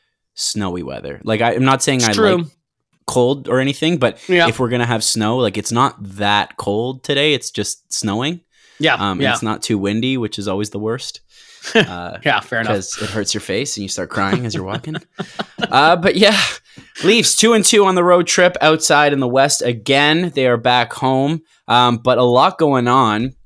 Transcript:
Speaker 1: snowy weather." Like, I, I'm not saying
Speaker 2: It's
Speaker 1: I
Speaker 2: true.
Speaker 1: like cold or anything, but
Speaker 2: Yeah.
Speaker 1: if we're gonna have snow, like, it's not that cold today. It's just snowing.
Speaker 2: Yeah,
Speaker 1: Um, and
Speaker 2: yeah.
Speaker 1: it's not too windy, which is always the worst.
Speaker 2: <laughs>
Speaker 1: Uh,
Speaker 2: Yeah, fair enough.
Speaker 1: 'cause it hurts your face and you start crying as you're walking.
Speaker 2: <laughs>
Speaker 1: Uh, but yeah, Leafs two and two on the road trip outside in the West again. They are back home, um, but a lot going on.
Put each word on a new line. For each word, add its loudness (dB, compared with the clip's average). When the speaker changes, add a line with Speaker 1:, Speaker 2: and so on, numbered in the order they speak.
Speaker 1:
snowy -6
weather." -12
Like, 0
I, 2
I'm 2
not 2
saying 0
Speaker 2:
It's 2
Speaker 1:
I 0
Speaker 2:
true. 4
Speaker 1:
like -4
cold 0
or 2
anything, 0
but 0
Speaker 2:
Yeah. 4
Speaker 1:
if -4
we're 0
gonna 0
have -2
snow, 0
like, -2
it's -6
not 0
that -2
cold -4
today. 0
It's -6
just -8
snowing. -4
Speaker 2:
Yeah, 2
Speaker 1:
Um, -2
and -6
Speaker 2:
yeah. 0
Speaker 1:
it's -4
not -4
too -2
windy, -2
which -6
is -8
always -4
the -10
worst. -8
Speaker 2:
<laughs> -14
Speaker 1:
Uh, -2
Speaker 2:
Yeah, 0
fair -6
enough. -2
Speaker 1:
'cause -8
it -6
hurts -6
your -6
face -6
and -10
you -10
start -8
crying -2
as -6
you're -6
walking. -10
Speaker 2:
<laughs> -10
Speaker 1:
Uh, 4
but 0
yeah, 4
Leafs 2
two 4
and 2
two 4
on 2
the 2
road 4
trip 2
outside 4
in 0
the 0
West 2
again. 0
They 0
are 4
back 0
home, 0
um, 4
but 2
a 4
lot 4
going 2
on. 2